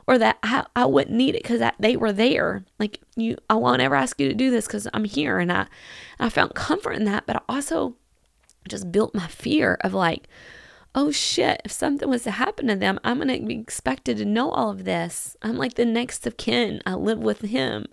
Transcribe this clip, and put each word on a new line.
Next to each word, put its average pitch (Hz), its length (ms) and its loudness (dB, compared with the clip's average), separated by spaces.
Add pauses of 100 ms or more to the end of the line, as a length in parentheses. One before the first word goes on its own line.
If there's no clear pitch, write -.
or 254 100 8
that 220 260 4
I, 233 220 0 (120)
I 247 80 4
wouldn't 262 320 4
need 262 180 4
it - 80 -4
'cause 233 160 0
that 226 180 0
they 233 200 2
were 220 160 0
there. 196 500 2 (160)
Like, 214 220 -4 (160)
you, 226 180 0 (140)
I 214 60 4
won't 247 260 4
ever 254 140 2
ask 254 220 0
you 277 120 2
to - 40 0
do 262 160 2
this 233 160 2
'cause 208 280 -6
I'm 214 100 -2
here. 202 360 0
And 175 120 2
I, 190 160 0 (540)
I 226 80 0
found - 260 2
comfort - 380 -2
in - 100 -2
that, 208 240 0
but 220 80 -2
I 220 140 -4
also 285 480 -4 (720)
just 196 240 -8
built 208 200 2
my 180 140 -4
fear 240 540 2
of, 190 120 -2
like, 180 360 0 (640)
"Oh 285 160 2
shit, - 540 0
if 208 80 -12
something - 380 -2
was 247 140 0
to 185 80 -4
happen 262 360 -2
to 214 80 2
them, 196 280 0
I'm 240 140 0
gonna 269 220 0
be 226 180 -6
expected 240 600 -4
to 214 80 -2
know 226 260 2
all 226 180 0
of 190 140 -8
this. 175 580 -4
I'm, 220 140 -4
like, 254 200 -2
the 240 100 2
next 233 420 -2
of 226 80 -6
kin. 226 500 -2
I 185 100 -2
live 214 240 0
with 214 220 -2
him. 233 520 -2